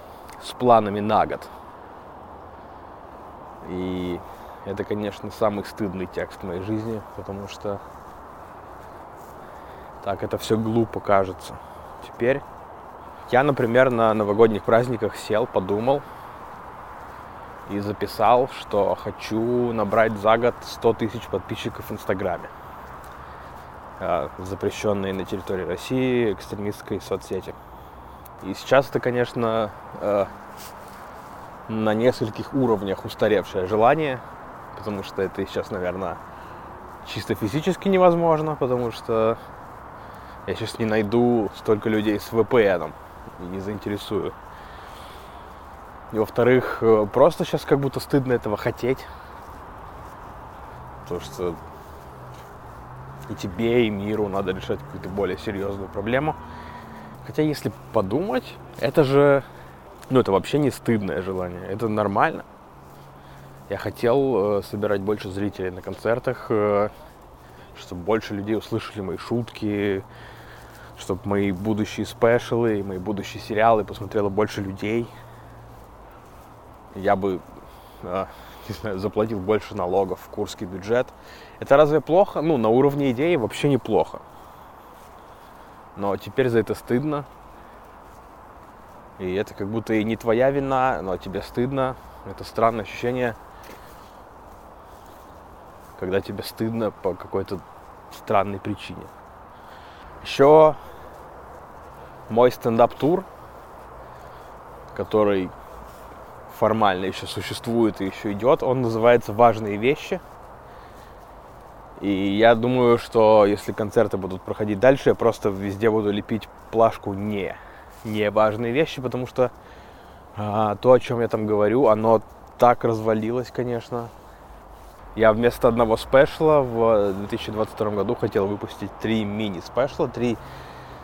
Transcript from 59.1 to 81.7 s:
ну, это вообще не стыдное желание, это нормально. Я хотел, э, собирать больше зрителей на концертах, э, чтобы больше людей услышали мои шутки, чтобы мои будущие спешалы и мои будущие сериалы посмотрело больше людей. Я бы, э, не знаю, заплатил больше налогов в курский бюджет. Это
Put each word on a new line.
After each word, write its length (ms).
ну, 80
это 120
вообще 280
не 100
стыдное 540
желание, 440
это 200
нормально. 580
Я 80
хотел, 840
э, 20
собирать 400
больше 300
зрителей 400
на 100
концертах, 680
э, 400
чтобы 260
больше 320
людей 200
услышали 460
мои 160
шутки, 840
чтобы 280
мои 260
будущие 540
спешалы 760
и 40
мои 160
будущие 420
сериалы 420
посмотрело 460
больше 320
людей. 460
Я 240
бы, 240
э, 220
не 60
знаю, 240
заплатил 400
больше 360
налогов 460
в 80
курский 360
бюджет. 420
Это 160